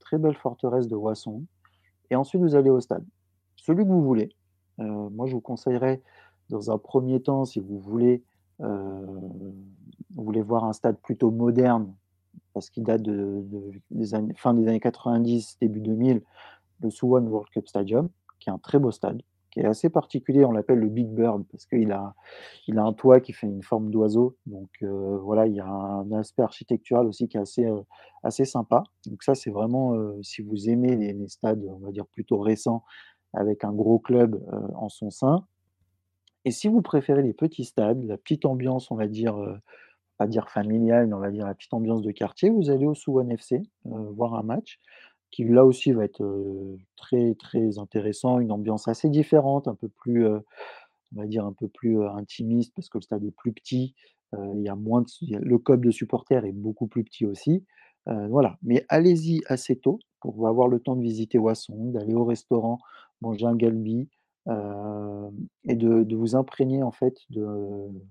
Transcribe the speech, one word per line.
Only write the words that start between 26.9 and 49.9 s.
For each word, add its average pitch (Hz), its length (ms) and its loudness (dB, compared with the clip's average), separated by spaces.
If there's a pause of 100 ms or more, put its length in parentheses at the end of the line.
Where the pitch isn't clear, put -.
aussi 110 200 -4
qui 113 100 -6
est 107 40 -2
assez, 110 240 -2
euh, 107 160 -2 (420)
assez 117 220 -2
sympa. 131 400 0 (220)
Donc 101 180 -14
ça, 135 100 2
c'est 123 160 -6
vraiment, 120 440 -2
euh, 104 280 -4
si - 200 -14
vous 104 260 -6
aimez 123 260 4
les, 104 200 -2
les 101 140 -8
stades, 110 380 -2
on 95 120 -14
va 98 120 -12
dire, 101 160 -10
plutôt 110 320 -2
récents, 110 460 0 (480)
avec 101 320 -2
un 104 80 -4
gros 107 260 4
club, 113 520 2
euh, 104 80 -6 (180)
en 110 120 -8
son 104 220 -12
sein. 156 340 2 (1000)
Et 127 40 -2
si 156 180 -2
vous 220 120 4
préférez 143 420 2
les 123 120 0
petits 151 320 -2
stades, 117 380 0
la 107 120 -6
petite 151 300 -2
ambiance, 131 440 -2
on 120 40 -8
va 107 140 -2
dire, 107 280 -2
euh, 101 220 -8 (580)
pas 104 100 0
dire 110 220 -2
familiale, 113 600 2
mais 107 40 -2
on 98 60 -6
va 98 120 -4
dire 104 140 -6
la 98 100 -6
petite - 200 -12
ambiance 113 260 0
de 104 120 -4
quartier, - 360 -2
vous 202 220 2
allez 139 160 2
au 151 80 0
Suwon 131 420 0
F - 60 -10
C, 131 200 -2 (240)
euh, 110 260 -10
voir 117 240 -2
un 110 60 -4
match, 117 380 -6 (500)
qui - 140 -4
là 120 220 10
aussi 131 260 4
va 110 120 2
être, - 180 -6
euh, 98 560 -6 (180)
très, 120 380 0
très 110 440 -2
intéressant, 107 600 -2
une 113 140 0
ambiance 107 360 -4
assez 131 220 0
différente, 139 580 4
un 113 60 -4
peu 110 140 -10
plus, 120 360 0